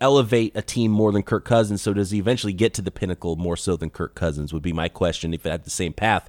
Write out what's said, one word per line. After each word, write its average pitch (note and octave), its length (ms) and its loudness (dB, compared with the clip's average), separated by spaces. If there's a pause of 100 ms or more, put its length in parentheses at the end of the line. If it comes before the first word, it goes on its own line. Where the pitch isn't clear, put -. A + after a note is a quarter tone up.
elevate B2 540 4
a G#2+ 80 -2
team A2+ 280 0
more G#2+ 200 4
than G2+ 100 2
Kirk G#2 240 -2
Cousins? G#2+ 360 2
So G#2 120 0
does G2 180 0
he G#2+ 80 0
eventually G#2 340 0
get G#2+ 220 2
to G#2+ 60 -4
the F2+ 100 -6
pinnacle F2 440 -4
more E2+ 220 -2
so F2+ 180 -2
than D#2+ 160 -4
Kirk - 240 -8
Cousins D2+ 380 -2
would D2+ 100 -6
be F2 100 -2
my E2 160 -2
question E2 440 -2
if E2 120 -6
it E2 40 -4
had E2 140 -4
the - 60 -14
same E2+ 240 -4
path, G#2 360 0